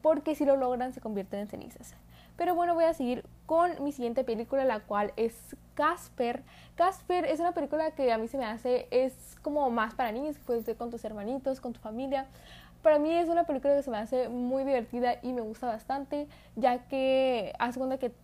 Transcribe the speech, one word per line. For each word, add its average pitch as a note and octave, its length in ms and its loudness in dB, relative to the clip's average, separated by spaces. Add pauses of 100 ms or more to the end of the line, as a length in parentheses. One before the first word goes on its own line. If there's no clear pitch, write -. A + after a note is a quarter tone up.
porque D#4 320 2
si D4 100 0
lo C#4 120 6
logran B3+ 360 0
se - 80 -14
convierten G3+ 400 -6
en G#3 80 -8
cenizas. - 460 -14 (420)
Pero F4 180 2
bueno, F4 200 2
voy E4 100 4
a D#4+ 80 4
seguir B3 320 -2 (220)
con E4 360 2
mi C#4+ 100 -2
siguiente B3 300 -2
película, A#3 440 0
la A3 140 2
cual G#3 360 -2
es A3+ 180 0 (400)
Casper. C4 680 -2 (320)
Casper F4+ 500 0
es D4+ 160 0
una F4 120 2
película D#4 400 -2
que C4+ 200 0
a A3+ 60 0
mí A3+ 100 -4
se C#4 80 -8
me C4 80 -2
hace, A#3 460 -2
es B3+ 240 2 (260)
como D4 300 0
más A3+ 240 0
para A#3 180 -2
niños, C#4+ 240 -6
que - 80 -20
puedes A#3 220 -4
ver A3 100 -4
con A#3+ 140 -8
tus A#3 160 -12
hermanitos, B3+ 540 -6
con A#3+ 120 -8
tu - 80 -12
familia. C4 460 -4 (560)
Para D4+ 160 8
mí D4+ 140 2
es E4+ 160 2
una E4+ 160 4
película C#4+ 320 2
que C#4 80 2
se C4 80 -4
me G#3+ 60 -2
hace A#3+ 300 -2
muy B3 360 -2
divertida B3 580 0
y B3+ 100 -4
me B3 80 -4
gusta A3 280 -6
bastante, C4+ 580 -4 (300)
ya B3 320 2
que C4 720 2
hace B3 180 -2
cuenta C4 180 -2
que B3 160 -4 (120)